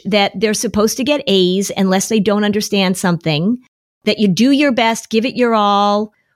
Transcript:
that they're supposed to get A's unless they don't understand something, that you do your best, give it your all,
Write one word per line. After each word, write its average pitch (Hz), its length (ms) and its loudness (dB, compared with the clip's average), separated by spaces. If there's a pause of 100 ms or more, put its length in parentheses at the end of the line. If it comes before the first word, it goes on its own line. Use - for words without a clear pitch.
that 202 300 0
they're 214 200 -2
supposed 214 420 -2
to 262 60 -4
get 285 240 -2
A's 190 500 2
unless 190 320 0
they 220 100 2
don't 208 240 0
understand 202 540 0
something, 175 600 -2 (460)
that 214 120 0
you 214 100 2
do 202 220 2
your 277 220 2
best, 226 400 -2
give 220 120 0
it 262 120 -4
your 240 180 0
all, 208 600 0 (220)